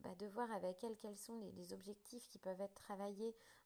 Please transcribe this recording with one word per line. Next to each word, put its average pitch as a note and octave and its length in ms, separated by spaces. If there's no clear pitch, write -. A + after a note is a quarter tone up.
bah, F#3 140
de G3 100
voir A3 260
avec F#3 320
elle A3+ 140
quels G#3 200
sont A#3 200
les, F#3+ 160
les F3+ 180
objectifs G3+ 560
qui - 120
peuvent F#3 200
être G3 140
travaillés G3+ 600